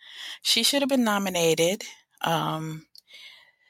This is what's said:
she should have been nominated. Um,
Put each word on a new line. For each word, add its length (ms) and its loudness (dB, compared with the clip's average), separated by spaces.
she 220 2
should 180 2
have 80 0
been 160 2
nominated. 800 2
Um, 640 -2